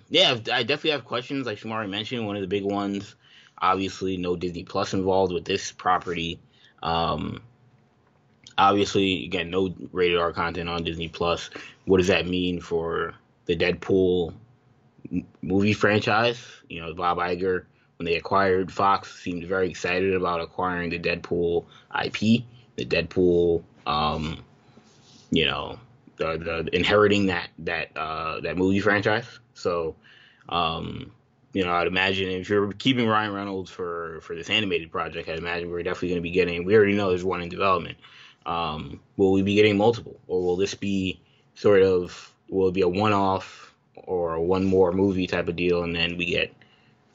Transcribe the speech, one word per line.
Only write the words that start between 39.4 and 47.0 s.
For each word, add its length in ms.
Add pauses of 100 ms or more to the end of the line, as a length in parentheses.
be 140
getting 220
multiple, 500
or 160
will 140
this 180
be 460 (340)
sort 280
of, 500 (160)
will 180
it 60
be 80
a 60
one-off 840 (220)
or 400
a 60
one 240
more 260
movie 340
type 220
of 80
deal, 280
and 120
then 220
we 80
get 280 (600)